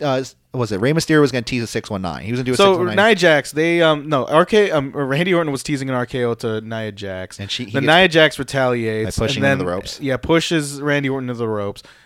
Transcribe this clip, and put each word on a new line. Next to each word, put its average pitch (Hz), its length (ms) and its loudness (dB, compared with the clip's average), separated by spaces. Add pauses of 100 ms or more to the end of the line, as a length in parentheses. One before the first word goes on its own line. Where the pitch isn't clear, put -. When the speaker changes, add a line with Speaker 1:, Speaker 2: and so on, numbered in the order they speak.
Speaker 1:
uh, 135 220 -2 (300)
was 123 200 -2
it 95 80 -2
Rey 127 120 2
Mysterio 156 280 4
was 143 120 4
gonna 127 100 -2
tease 120 200 -4
a 110 40 -4
six - 240 -6
one 101 100 -4
nine? 78 240 -6
He 101 80 -8
was 123 80 -2
gonna 131 60 -6
do 127 60 0
a 120 40 0
Speaker 2:
So 196 160 6
Speaker 1:
six 180 60 2
one 175 160 -2
nine. - 20 2
Speaker 2:
Nia 214 180 4
Jax, 165 380 4
they, 170 300 2
um, 151 260 2
no, 139 180 0
R 165 200 4
K, 208 240 4
um, 139 220 -2
Randy 147 420 0
Orton 165 180 0
was 131 100 -6
teasing 135 280 -4
an 131 40 -2
R 123 120 -2
K 123 180 -4
O 120 100 0
to 110 280 -4
Nia 110 300 -8
Jax. 95 480 -10
Speaker 1:
And 101 100 -10
she, - 140 -6
he 104 80 -10
Speaker 2:
Then 135 100 0
Speaker 1:
gets 151 140 4
Speaker 2:
Nia 185 120 6
Jax 156 300 4
retaliates 120 800 -2
Speaker 1:
by 117 80 0
pushing 131 160 -2
Speaker 2:
and 135 40 2
Speaker 1:
him 139 40 4
Speaker 2:
then, - 100 2
Speaker 1:
into - 40 -4
the 90 60 -4
ropes. - 300 -8
Speaker 2:
yeah, 131 160 -2
pushes 147 640 0
Randy 143 300 -2
Orton 131 180 -6
to 123 60 -6
the 117 140 -4
ropes, 101 340 -6 (240)